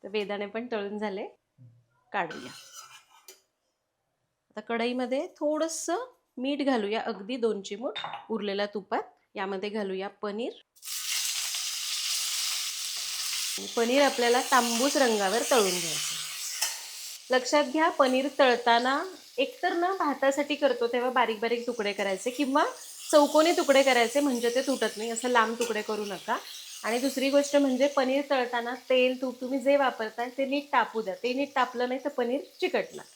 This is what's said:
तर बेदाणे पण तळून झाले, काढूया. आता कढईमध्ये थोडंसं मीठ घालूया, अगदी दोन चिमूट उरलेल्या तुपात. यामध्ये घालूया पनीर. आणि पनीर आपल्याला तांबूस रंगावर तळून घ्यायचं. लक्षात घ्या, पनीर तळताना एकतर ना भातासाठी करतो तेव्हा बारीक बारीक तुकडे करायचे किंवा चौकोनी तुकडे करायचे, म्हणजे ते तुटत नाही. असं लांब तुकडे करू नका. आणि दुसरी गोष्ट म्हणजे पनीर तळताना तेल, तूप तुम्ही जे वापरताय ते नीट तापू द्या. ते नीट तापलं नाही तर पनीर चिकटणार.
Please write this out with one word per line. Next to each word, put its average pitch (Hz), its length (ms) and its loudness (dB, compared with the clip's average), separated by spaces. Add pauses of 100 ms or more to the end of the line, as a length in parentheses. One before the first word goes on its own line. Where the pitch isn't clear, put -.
तर 214 40 -14
बेदाणे 202 380 -4
पण 226 260 -8
तळून 208 260 -6
झाले, 208 300 -6 (840)
काढूया. 151 400 -6 (2000)
आता 214 120 -12
कढईमध्ये 247 680 -2
थोडंसं 320 680 -2 (420)
मीठ 277 240 -2
घालूया, 226 400 0
अगदी 208 360 -6
दोन 214 240 0
चिमूट 214 320 -8 (360)
उरलेल्या 202 360 -2
तुपात. 214 380 -4 (320)
यामध्ये 196 340 -4
घालूया 196 380 -6
पनीर. 214 440 -6 (3000)
आणि 196 100 -8 (100)
पनीर 247 240 4
आपल्याला 247 400 4
तांबूस 247 560 2
रंगावर 220 440 4 (100)
तळून 214 180 6
घ्यायचं. 156 460 -2 (1200)
लक्षात 285 280 2
घ्या, 311 260 2
पनीर 262 380 2 (120)
तळताना 247 640 4 (340)
एकतर 330 360 -2
ना 349 200 2
भातासाठी 285 640 0
करतो 254 320 2
तेव्हा 247 220 0
बारीक 226 300 2
बारीक 233 280 -2
तुकडे 214 260 -2
करायचे 196 360 -2
किंवा 285 360 2 (460)
चौकोनी 302 400 8
तुकडे 277 320 4
करायचे, 240 360 4
म्हणजे 247 300 0
ते 247 120 0
तुटत 247 360 -2
नाही. 226 120 -6
असं 233 200 -4
लांब 233 300 4
तुकडे 226 220 -2
करू 214 240 -4
नका. 202 320 -4 (460)
आणि 226 160 0
दुसरी 269 300 0
गोष्ट 285 260 4
म्हणजे 277 320 4
पनीर 277 420 2
तळताना 247 460 0
तेल, 254 460 2
तूप 254 200 -6
तुम्ही 262 180 -2
जे 277 160 4
वापरताय 240 540 0
ते 269 160 -2
नीट 285 180 -2 (100)
तापू 226 280 2
द्या. 190 140 -4
ते 247 180 -2
नीट 277 220 -2
तापलं 247 320 0
नाही 254 160 -2
तर 294 60 -2
पनीर 262 320 -2 (180)
चिकटणार. 208 460 -2 (100)